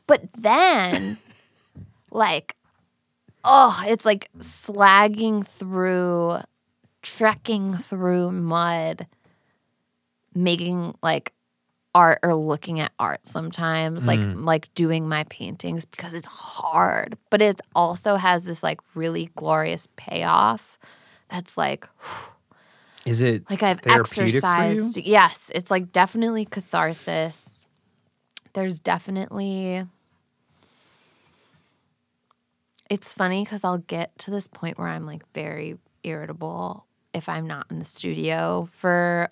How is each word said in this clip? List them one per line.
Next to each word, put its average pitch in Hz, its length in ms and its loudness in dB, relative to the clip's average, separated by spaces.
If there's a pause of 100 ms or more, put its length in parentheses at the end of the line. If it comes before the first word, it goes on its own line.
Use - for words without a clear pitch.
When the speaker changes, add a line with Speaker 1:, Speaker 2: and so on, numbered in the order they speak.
Speaker 1:
But 294 140 6 (100)
then, 214 840 2 (460)
<laughs> - 460 -20
like, 180 460 -2 (880)
oh, 262 420 8
it's 220 180 2
like 208 240 2 (100)
slagging 208 1080 4
through, 180 920 0 (640)
trekking 208 760 0
through 180 560 0
mud, 165 720 -2 (1300)
making, 175 680 -2
like, 160 300 -2 (600)
art 170 300 8
or 170 100 2
looking 156 460 -2
at 151 180 -4
art 76 260 -4
sometimes, 160 800 -4
like, 117 140 2
Speaker 2:
Mm. 104 260 -2
Speaker 1:
like, 160 300 0
doing 160 340 0
my 156 160 -2
paintings 165 600 -10
because - 280 -16
it's 165 140 -12
hard, - 880 -2 (140)
but 214 100 4
it 208 200 2 (120)
also 175 440 0
has 180 280 2
this, 170 200 -10
like, 156 160 -4 (160)
really 165 400 -6
glorious 156 580 -2
payoff 170 840 0 (520)
that's 180 280 -10
like, 143 320 -4 (120)
<sighs> - 1080 -18
Speaker 2:
Is 117 160 0
it 113 260 0
Speaker 1:
like, 196 140 -4
I've 92 180 2
Speaker 2:
therapeutic - 280 4
for 208 140 -2
you? 190 40 2
Speaker 1:
exercised. 190 720 2
Yes, 185 560 4
it's, 180 160 -4
like, 185 220 -2
definitely 220 540 0
catharsis. 165 1160 -6 (920)
There's 190 260 -6
definitely, 190 1080 -6 (3000)
it's 202 240 -8
funny 190 300 -2
'cause 208 200 -10
I'll 180 140 -2
get 170 420 -8
to - 100 -14
this 202 160 -8
point - 320 -12
where 170 100 -6
I'm, 160 180 -10
like, 156 160 -16 (100)
very 156 460 -10 (240)
irritable 165 840 -10 (260)
if 170 160 -10
I'm 160 180 -6
not 147 240 -10
in 160 80 -10
the 165 60 -10
studio 165 880 -4
for 175 600 0